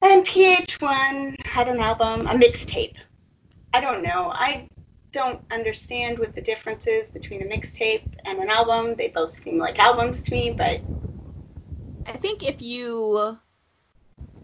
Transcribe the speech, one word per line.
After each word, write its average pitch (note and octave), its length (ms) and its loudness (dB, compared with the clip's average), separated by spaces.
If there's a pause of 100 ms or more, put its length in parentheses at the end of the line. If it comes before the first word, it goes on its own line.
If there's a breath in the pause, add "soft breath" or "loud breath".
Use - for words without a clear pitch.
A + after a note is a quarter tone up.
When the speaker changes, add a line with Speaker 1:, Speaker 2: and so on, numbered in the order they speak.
Speaker 1:
And F#4+ 240 10
P F#4 300 8
H - 260 -2
one C#4 540 0 (100)
had B3 220 0
an B3 120 -2
album, A3+ 460 0
a A3+ 80 0
mixtape. - 600 4 (800)
I B3 80 4
don't B3 200 -4
know. F3 320 -2
I C4+ 340 -4 (440)
don't B3+ 300 -4 (100)
understand A#3 680 -6
what A3 140 -4
the - 80 -10
difference A3 460 -6
is A3 220 0
between - 320 -12
a F#3+ 40 -6
mixtape A3 580 -4 (220)
and F#3+ 140 -6
an G3 100 -4
album. A3+ 460 2
They - 140 -4
both E3 220 -2
seem E3+ 260 -6
like D#3+ 220 -2
albums A#3+ 440 4
to - 80 -4
me, A#3+ 200 0
but A#3 300 -2 (1300)
Speaker 2:
I A#3 100 -10
think G4 300 -4
if C4+ 140 -4
you, A3+ 760 -2 (1080)